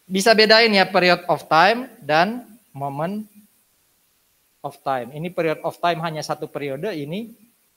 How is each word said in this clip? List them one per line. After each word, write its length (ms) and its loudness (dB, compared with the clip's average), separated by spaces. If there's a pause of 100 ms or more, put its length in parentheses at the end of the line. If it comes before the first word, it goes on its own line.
Bisa 240 2
bedain 400 6
ya 160 4
period 400 2
of 240 -2
time 480 4
dan 480 0 (240)
moment 560 -8 (1400)
of 180 -12
time. 320 -6
Ini 200 -10
period 320 -4
of 160 -6
time 240 -2
hanya 200 -8
satu 240 -8
periode, 440 -8
ini 400 -10 (440)